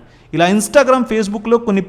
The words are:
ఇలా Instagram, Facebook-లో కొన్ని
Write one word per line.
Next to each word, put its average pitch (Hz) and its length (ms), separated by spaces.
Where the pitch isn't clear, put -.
ఇలా 165 120
Instagram, 254 560
Facebook-లో 220 460
కొన్ని 208 320